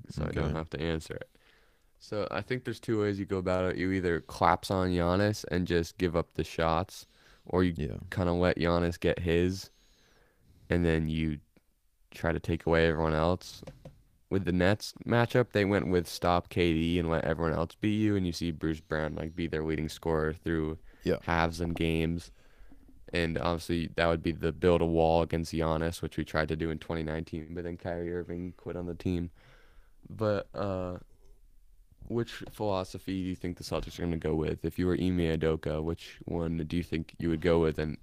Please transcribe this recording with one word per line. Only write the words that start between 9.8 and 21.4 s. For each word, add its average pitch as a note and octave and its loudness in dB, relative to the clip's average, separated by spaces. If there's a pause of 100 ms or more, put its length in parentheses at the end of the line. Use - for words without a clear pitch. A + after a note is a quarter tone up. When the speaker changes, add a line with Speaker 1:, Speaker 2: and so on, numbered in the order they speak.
Speaker 1:
and F2 2
then D#2+ 2
you D#2 -2 (680)
try - -2
to D#2+ 0
take - -2
away E2 6
everyone D#2+ 2
else. E2 0 (680)
With F#2+ 0
the F2 0
Nets F2+ 2 (120)
matchup, A#2+ 2
they G#2 4
went F#2+ 2
with F2+ 2
stop F2 0
K F2 4
D E2 2
and E2 0
let E2 2
everyone D#2+ 0
else D#2+ -2
beat G#2+ 0
you, G#2+ 2
and F#2 0
you E2+ 0
see E2+ -2
Bruce D#2 -2
Brown, D#2 -4
like, D#2+ -6
be E2+ -2
their D#2 -2
leading D#2 -2
scorer D#2 0
through D#2+ -2 (260)
Speaker 2:
Yeah. F2 0
Speaker 1:
halves E2 0